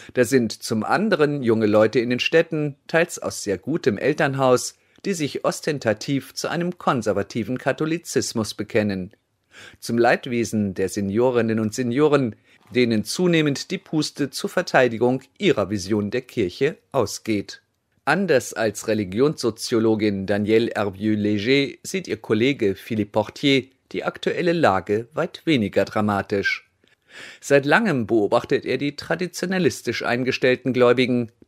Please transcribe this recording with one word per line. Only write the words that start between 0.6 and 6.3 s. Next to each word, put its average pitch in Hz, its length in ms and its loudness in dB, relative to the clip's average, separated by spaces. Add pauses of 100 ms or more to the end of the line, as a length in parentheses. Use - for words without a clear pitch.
zum 107 220 -2
anderen 147 580 2
junge 110 240 2
Leute 107 320 4
in 120 120 0
den 123 100 -2
Städten, 156 560 0 (100)
teils 165 320 0
aus - 240 -8
sehr 98 160 -2
gutem 131 400 -2
Elternhaus, 135 760 2 (280)
die 196 100 -2
sich 151 300 -4
ostentativ 135 920 -2